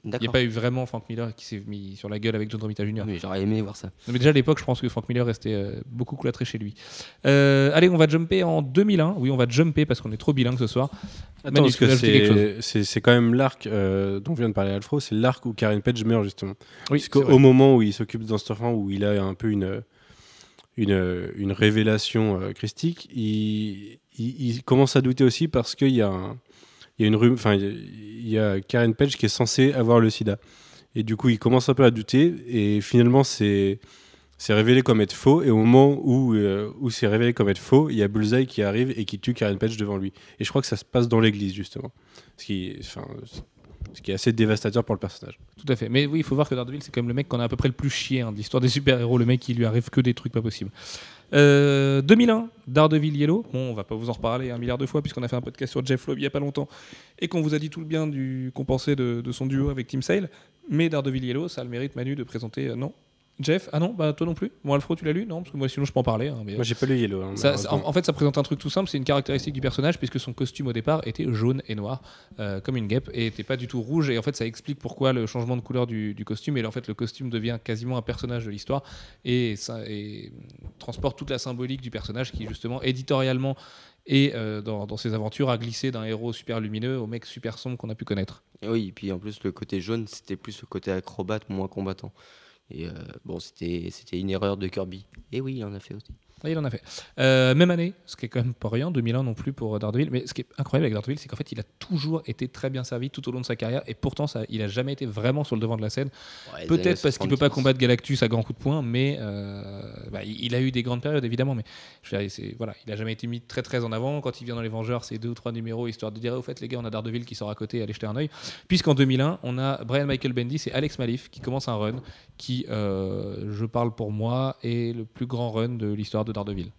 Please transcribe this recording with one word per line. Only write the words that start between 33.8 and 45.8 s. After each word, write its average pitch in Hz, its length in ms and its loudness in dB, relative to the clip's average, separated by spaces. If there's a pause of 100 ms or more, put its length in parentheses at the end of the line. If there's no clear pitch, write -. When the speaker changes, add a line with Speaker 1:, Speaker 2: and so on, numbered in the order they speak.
Speaker 3:
c'est - 160 0
révélé 120 300 6
comme 113 180 6
être 98 120 0
faux, 151 280 6
et 139 80 4
au 110 80 6
moment 131 420 8
où, 127 360 4
euh, 104 440 2
où 127 120 -2
c'est 113 160 0
révélé 117 260 4
comme 101 160 2
être 95 80 2
faux, 147 320 6
il 127 60 -4
y 104 80 2
a 101 40 2
Bullseye 110 380 2
qui 120 160 -4
arrive 113 340 0
et 110 100 -4
qui 101 120 -8
tue 123 160 -2
Karen 101 240 0
Page 113 200 -2
devant 104 200 -2
lui. 95 160 -6 (260)
Et - 40 -2
je - 60 -4
crois 139 120 2
que - 60 -8
ça 107 100 -2
se - 80 -12
passe 120 220 2
dans 117 120 4
l'église, 101 360 2
justement. 120 360 -12 (460)
Ce - 80 -18
qui, 92 360 -6
enfin, - 260 -14 (840)
ce - 80 -20
qui 98 100 -6
est - 20 0
assez 113 180 2
dévastateur 110 520 2
pour 113 100 -2
le 95 60 -2
personnage. - 400 -12 (180)
Speaker 1:
Tout 139 140 -6
à 120 40 2
fait. 110 140 -6